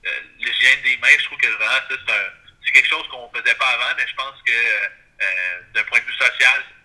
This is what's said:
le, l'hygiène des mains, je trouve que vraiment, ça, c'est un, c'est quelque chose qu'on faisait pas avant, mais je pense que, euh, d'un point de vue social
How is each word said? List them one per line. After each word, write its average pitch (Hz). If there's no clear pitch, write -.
le, -
l'hygiène -
des 123
mains, 123
je -
trouve -
que 117
vraiment, 113
ça, 127
c'est -
un, 101
c'est -
quelque -
chose 156
qu'on -
faisait -
pas -
avant, -
mais 131
je -
pense 135
que, 123
euh, 101
d'un 110
point 120
de -
vue 123
social 127